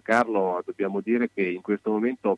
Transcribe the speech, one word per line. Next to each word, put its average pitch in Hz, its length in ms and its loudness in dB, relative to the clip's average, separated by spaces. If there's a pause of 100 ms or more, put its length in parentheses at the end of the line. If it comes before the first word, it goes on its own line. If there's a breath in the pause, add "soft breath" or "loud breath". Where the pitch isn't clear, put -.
Carlo, 104 640 2
dobbiamo 98 360 -4
dire 117 300 0
che 98 120 -2
in 90 180 -2
questo 104 300 -2
momento 107 460 0